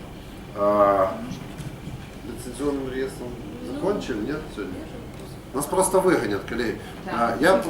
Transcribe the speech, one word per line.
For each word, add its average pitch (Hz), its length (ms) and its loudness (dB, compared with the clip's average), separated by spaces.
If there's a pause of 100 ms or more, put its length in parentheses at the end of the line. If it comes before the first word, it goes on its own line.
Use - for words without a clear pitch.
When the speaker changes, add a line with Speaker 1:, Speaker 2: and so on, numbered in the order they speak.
(560)
Speaker 1:
А, 101 600 6 (1120)
лицензионным 135 640 -2
реестром 131 380 -4 (440)
закончили, 151 520 -2
нет, 147 160 -4 (120)
сегодня? 92 220 -6 (800)
Нас 143 120 -2
просто 185 340 4
выгонят, 117 440 4
коллеги. 117 380 -2 (240)
Speaker 2:
Да. 185 80 -6
Speaker 1:
А, 117 260 2
я, 180 300 6